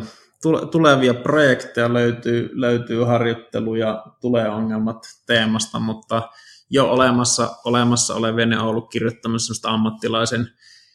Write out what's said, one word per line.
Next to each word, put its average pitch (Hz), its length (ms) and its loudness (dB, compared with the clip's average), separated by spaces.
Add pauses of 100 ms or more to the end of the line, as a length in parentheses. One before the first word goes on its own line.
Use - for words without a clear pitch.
(420)
tule-, 160 240 0
tulevia 139 480 4
projekteja 123 800 2
löytyy, 120 600 0
löytyy 120 500 0
harjoittelu- 113 720 0
ja 110 300 -2 (160)
tulee 117 280 0
ongelmat 110 580 -4 (180)
teemasta, 110 540 0
mutta 110 500 -4 (400)
jo 131 220 2
olemassa, 120 640 0 (100)
olemassa 120 500 0
olevia 113 300 -2
ne 113 140 0
on 110 80 -2
ollut 113 220 -4
kirjoittamassa 113 560 -4
semmoista - 240 -6
ammattilaisen 113 800 -2 (460)